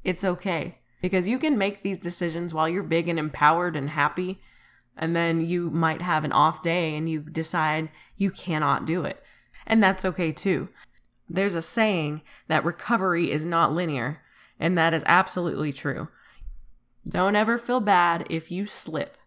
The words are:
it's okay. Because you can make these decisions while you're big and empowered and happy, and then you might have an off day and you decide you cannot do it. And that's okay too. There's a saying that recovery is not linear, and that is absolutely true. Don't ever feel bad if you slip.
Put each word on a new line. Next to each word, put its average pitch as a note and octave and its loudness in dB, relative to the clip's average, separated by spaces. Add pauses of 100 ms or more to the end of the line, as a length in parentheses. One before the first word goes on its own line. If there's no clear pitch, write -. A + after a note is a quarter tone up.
it's F3+ -2
okay. F3+ -4 (220)
Because F3+ 0
you B3 0
can D4 2
make G3+ -2
these G3 -4
decisions E3+ -4
while D#3+ 0
you're F3 -2
big E3 0
and E3 0
empowered D#3+ 2
and C#3+ -4
happy, F3+ -2 (560)
and E3 -2
then E3 2
you F3 -2
might D#3+ 0
have E3 0
an D3 -2
off D#3 4
day E3 0
and D#3 -4
you D#3 -2
decide D#3 -2 (260)
you F#3+ 0
cannot D#3 -2
do D#3+ 0
it. - -8 (460)
And A3 6
that's F#3+ 2
okay E3+ 0
too. E3+ -2 (600)
There's F#3 0
a E3 -2
saying E3 0 (240)
that D#3 2
recovery F3 0
is D#3 -2
not E3 2
linear, D3+ -2 (380)
and F3 2
that E3 4
is D#3 -2
absolutely E3+ 2
true. - -6 (1000)
Don't F#3+ 2
ever A3 2
feel B3 0
bad F3 4
if D#3+ -4
you F#3 -4
slip. - -6